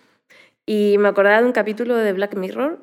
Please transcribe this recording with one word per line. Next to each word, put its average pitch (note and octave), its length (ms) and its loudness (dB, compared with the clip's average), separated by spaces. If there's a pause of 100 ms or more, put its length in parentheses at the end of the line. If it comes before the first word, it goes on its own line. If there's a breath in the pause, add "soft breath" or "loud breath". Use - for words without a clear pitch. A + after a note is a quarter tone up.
(640 soft breath)
Y G#3 320 2
me G3+ 120 2
acordaba G3+ 320 4
de A#3+ 40 2
un B3 60 0
capítulo A#3 460 -2
de G#3+ 160 0
Black G3+ 220 -6
Mirror, G#3+ 480 -6